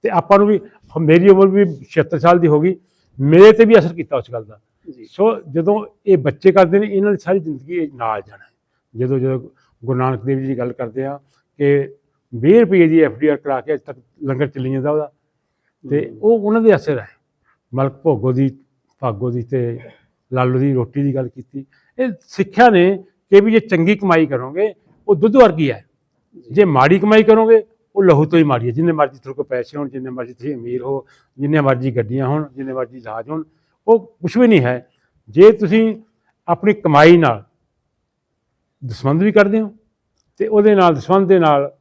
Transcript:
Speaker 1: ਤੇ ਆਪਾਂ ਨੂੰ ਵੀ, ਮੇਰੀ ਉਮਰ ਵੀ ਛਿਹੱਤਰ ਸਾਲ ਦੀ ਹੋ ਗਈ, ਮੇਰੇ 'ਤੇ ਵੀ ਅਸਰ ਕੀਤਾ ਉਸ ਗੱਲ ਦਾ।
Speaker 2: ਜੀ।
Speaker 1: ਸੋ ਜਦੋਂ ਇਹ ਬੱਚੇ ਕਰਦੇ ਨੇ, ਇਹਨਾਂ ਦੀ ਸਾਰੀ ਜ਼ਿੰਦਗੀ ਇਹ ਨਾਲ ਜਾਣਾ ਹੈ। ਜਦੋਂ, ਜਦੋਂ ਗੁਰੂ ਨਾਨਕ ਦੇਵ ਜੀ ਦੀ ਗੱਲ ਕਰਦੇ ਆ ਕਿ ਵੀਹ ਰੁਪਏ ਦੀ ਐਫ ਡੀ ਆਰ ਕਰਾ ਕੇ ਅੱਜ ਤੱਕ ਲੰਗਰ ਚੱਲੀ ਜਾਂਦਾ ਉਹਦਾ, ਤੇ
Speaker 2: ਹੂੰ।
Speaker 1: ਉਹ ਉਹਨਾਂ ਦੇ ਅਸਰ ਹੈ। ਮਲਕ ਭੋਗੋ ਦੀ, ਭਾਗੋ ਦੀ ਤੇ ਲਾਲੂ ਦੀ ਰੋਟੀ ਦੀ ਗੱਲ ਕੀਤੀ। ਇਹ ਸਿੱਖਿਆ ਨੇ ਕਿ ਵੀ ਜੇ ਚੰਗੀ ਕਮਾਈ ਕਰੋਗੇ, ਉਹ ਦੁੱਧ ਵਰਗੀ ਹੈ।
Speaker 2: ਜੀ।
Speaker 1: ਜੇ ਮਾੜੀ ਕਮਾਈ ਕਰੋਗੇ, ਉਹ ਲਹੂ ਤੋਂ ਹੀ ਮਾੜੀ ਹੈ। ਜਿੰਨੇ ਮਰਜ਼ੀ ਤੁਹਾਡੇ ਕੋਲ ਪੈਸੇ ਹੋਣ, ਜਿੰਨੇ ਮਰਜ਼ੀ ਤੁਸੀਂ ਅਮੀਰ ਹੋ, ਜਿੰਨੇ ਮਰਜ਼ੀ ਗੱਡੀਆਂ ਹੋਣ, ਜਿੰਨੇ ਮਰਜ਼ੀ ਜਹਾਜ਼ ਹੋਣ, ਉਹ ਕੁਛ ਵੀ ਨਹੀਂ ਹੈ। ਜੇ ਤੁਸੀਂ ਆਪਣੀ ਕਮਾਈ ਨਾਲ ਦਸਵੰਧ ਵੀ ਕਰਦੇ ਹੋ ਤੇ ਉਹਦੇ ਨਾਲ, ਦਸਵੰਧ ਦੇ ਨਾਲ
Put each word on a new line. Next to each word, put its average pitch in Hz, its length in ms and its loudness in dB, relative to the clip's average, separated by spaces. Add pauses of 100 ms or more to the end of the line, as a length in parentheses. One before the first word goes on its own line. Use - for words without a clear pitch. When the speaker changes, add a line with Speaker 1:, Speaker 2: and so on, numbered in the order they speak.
Speaker 1:
ਤੇ 214 60 -4
ਆਪਾਂ 202 300 2
ਨੂੰ 202 100 2
ਵੀ, 208 120 0 (400)
ਮੇਰੀ 165 280 4
ਉਮਰ 196 180 6
ਵੀ 190 280 0
ਛਿਹੱਤਰ 139 440 -4
ਸਾਲ 170 200 4
ਦੀ 170 100 2
ਹੋ 151 120 2
ਗਈ, 180 160 -2 (440)
ਮੇਰੇ 170 320 8
'ਤੇ 220 120 4
ਵੀ 220 140 6
ਅਸਰ 165 160 0
ਕੀਤਾ 151 220 -10
ਉਸ 120 160 -8
ਗੱਲ 113 120 -12
ਦਾ। 107 160 -20 (300)
Speaker 2:
ਜੀ। - 140 -20
Speaker 1:
ਸੋ 214 360 -2
ਜਦੋਂ 170 460 -4 (200)
ਇਹ 196 120 2
ਬੱਚੇ 147 340 0
ਕਰਦੇ 185 260 2
ਨੇ, 214 80 -2
ਇਹਨਾਂ 202 260 -2
ਦੀ 190 60 -4
ਸਾਰੀ 185 220 -4
ਜ਼ਿੰਦਗੀ 151 340 -12
ਇਹ 165 200 -6
ਨਾਲ 113 320 -8
ਜਾਣਾ 104 180 -20
ਹੈ। - 60 -20 (460)
ਜਦੋਂ, 127 220 -4
ਜਦੋਂ 131 220 -4 (440)
ਗੁਰੂ 127 140 -6
ਨਾਨਕ 127 260 -4
ਦੇਵ 135 140 -4
ਜੀ 135 80 -8
ਦੀ 131 120 -8
ਗੱਲ 123 140 -8
ਕਰਦੇ 123 320 -10
ਆ 143 160 -12 (380)
ਕਿ 143 380 -2 (380)
ਵੀਹ 151 260 4
ਰੁਪਏ 180 280 2
ਦੀ 160 120 2
ਐਫ 139 120 0
ਡੀ 123 140 -6
ਆਰ 147 100 0
ਕਰਾ 135 240 -6
ਕੇ 147 140 -8
ਅੱਜ 143 60 -10
ਤੱਕ 131 180 -20 (240)
ਲੰਗਰ 135 240 -6
ਚੱਲੀ 131 260 -10
ਜਾਂਦਾ 135 180 -6
ਉਹਦਾ, 151 220 -6 (800)
ਤੇ - 200 -4
Speaker 2:
ਹੂੰ। 107 120 -20
Speaker 1:
ਉਹ 220 180 2
ਉਹਨਾਂ 214 200 -2
ਦੇ 220 160 4
ਅਸਰ 143 220 -6
ਹੈ। 107 100 -14 (680)
ਮਲਕ 135 180 -4
ਭੋਗੋ 127 400 -4
ਦੀ, 135 260 -2 (420)
ਭਾਗੋ 120 300 -6
ਦੀ 120 120 -8
ਤੇ 117 380 -8 (520)
ਲਾਲੂ 127 260 -2
ਦੀ 139 160 -2
ਰੋਟੀ 127 280 -4
ਦੀ 139 120 -4
ਗੱਲ 131 140 -8
ਕੀਤੀ। 135 380 -18 (320)
ਇਹ 254 100 -4 (120)
ਸਿੱਖਿਆ 208 500 0
ਨੇ 190 340 0 (260)
ਕਿ 196 100 8
ਵੀ 214 120 -2
ਜੇ 220 80 4
ਚੰਗੀ 202 360 -2
ਕਮਾਈ 175 300 0
ਕਰੋਗੇ, 143 480 -6 (340)
ਉਹ 208 60 2
ਦੁੱਧ 208 220 0
ਵਰਗੀ 165 340 2
ਹੈ। 107 140 -12 (500)
Speaker 2:
ਜੀ। - 80 -20 (100)
Speaker 1:
ਜੇ 190 120 2
ਮਾੜੀ 151 340 2
ਕਮਾਈ 214 240 2
ਕਰੋਗੇ, 220 420 2 (320)
ਉਹ 196 80 0
ਲਹੂ 156 200 4
ਤੋਂ 160 140 0
ਹੀ 160 60 4
ਮਾੜੀ 123 220 -2
ਹੈ। 120 60 -6
ਜਿੰਨੇ 165 200 -2
ਮਰਜ਼ੀ 143 260 -4
ਤੁਹਾਡੇ 135 160 -18
ਕੋਲ - 100 -12
ਪੈਸੇ 123 340 -10
ਹੋਣ, 143 100 -10
ਜਿੰਨੇ 131 220 -14
ਮਰਜ਼ੀ 123 240 -14
ਤੁਸੀਂ 131 200 -12
ਅਮੀਰ 120 280 -10
ਹੋ, 135 240 -10 (320)
ਜਿੰਨੇ 143 220 -2
ਮਰਜ਼ੀ 131 360 -2
ਗੱਡੀਆਂ 123 300 -6
ਹੋਣ, 147 260 -6
ਜਿੰਨੇ 135 200 -12
ਮਰਜ਼ੀ 127 280 -10
ਜਹਾਜ਼ 113 280 -14
ਹੋਣ, 156 160 -10 (440)
ਉਹ 226 340 -2
ਕੁਛ 180 140 -8
ਵੀ 247 100 4
ਨਹੀਂ 214 140 4
ਹੈ। 123 280 -6 (400)
ਜੇ 170 240 6
ਤੁਸੀਂ 214 500 -2 (460)
ਆਪਣੀ 185 240 -2
ਕਮਾਈ 165 440 6
ਨਾਲ 123 280 0 (1400)
ਦਸਵੰਧ 135 380 -4
ਵੀ 202 100 0
ਕਰਦੇ 208 280 2
ਹੋ 208 140 -10 (600)
ਤੇ 208 100 -6
ਉਹਦੇ 214 280 2
ਨਾਲ, 180 200 2
ਦਸਵੰਧ 180 340 -2
ਦੇ 190 100 4
ਨਾਲ 143 420 0